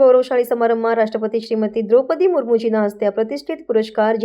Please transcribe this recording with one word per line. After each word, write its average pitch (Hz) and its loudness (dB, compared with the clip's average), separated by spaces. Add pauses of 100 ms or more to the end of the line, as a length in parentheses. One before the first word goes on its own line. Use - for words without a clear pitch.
ગૌરવશાળી 254 4
સમારંભમાં 226 0
રાષ્ટ્રપતિ 220 -4
શ્રીમતી 214 -4
દ્રૌપદી 311 2
મુર્મુજીના 226 0
હસ્તે 208 -4
આ 202 -4
પ્રતિષ્ઠિત 285 -6
પુરસ્કાર 220 -2 (120)